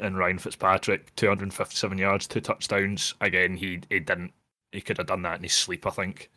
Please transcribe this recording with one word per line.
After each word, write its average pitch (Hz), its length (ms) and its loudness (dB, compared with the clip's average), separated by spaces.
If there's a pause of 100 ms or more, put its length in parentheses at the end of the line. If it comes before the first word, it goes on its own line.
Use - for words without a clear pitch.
in 95 160 -4
Ryan 92 220 2
Fitzpatrick, - 800 2
two 107 120 4
hundred 98 240 0
fifty-seven - 460 -2
yards, 98 280 2
two - 140 -2
touchdowns. 101 800 0
Again, 92 360 2
he, 90 240 -4 (100)
he 98 100 2
didn't, 87 320 -2 (400)
he 98 80 -8
could - 180 -4
have 92 80 -2
done 92 160 -2
that 85 160 -2
in 90 40 -14
his 92 120 -4
sleep, - 320 0
I 98 40 -2
think. - 460 -6